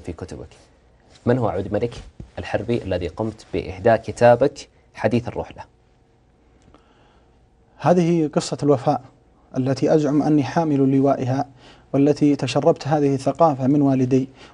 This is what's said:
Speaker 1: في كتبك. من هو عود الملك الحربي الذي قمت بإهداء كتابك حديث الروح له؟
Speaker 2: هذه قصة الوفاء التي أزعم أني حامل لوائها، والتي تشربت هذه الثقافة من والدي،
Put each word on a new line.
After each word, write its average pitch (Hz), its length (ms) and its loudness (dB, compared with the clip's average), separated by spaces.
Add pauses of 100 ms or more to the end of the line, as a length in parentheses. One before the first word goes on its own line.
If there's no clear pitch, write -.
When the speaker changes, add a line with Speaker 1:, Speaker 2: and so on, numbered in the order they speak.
Speaker 1:
في 87 80 -10
كتبك. - 340 -14 (800)
من 120 120 2
هو 117 100 -2
عود 95 180 -4
الملك 101 280 -4 (460)
الحربي 110 440 -6
الذي 92 240 -4
قمت 110 460 -8
بإهداء 92 440 0
كتابك 120 720 2 (240)
حديث 113 340 -2
الروح - 240 -10
له؟ - 120 -18 (2250)
Speaker 2:
هذه 165 560 2
قصة - 300 -2
الوفاء 143 380 2 (560)
التي 135 380 0
أزعم 147 260 2
أني 147 220 2
حامل 139 520 0
لوائها، 135 500 0 (480)
والتي 143 420 2
تشربت 143 520 0
هذه 143 260 0
الثقافة 135 540 0
من 147 140 4
والدي، 131 480 2 (240)